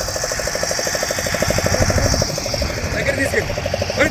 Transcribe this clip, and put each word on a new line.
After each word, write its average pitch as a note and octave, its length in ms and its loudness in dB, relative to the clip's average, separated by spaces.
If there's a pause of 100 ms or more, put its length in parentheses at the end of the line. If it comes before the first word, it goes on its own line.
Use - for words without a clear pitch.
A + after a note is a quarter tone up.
(3000)
దగ్గర A#3 240 2
తీసుకెళ్ళి, A3+ 320 0 (460)
మరి C#4+ 120 4